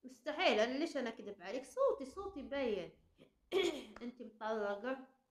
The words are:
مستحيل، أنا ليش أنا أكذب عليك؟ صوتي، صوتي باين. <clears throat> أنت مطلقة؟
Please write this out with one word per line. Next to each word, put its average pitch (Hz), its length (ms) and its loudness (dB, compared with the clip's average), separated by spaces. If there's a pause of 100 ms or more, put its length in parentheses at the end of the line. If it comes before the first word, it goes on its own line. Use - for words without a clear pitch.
مستحيل، 294 560 4
أنا 247 180 4
ليش 311 180 0
أنا 269 120 0
أكذب 202 340 -10
عليك؟ 208 220 -6
صوتي، 508 400 2
صوتي 370 380 -8
باين. 220 480 -2 (600)
<clears throat> 311 500 -2
أنت 240 200 -10
مطلقة؟ 220 840 -4 (240)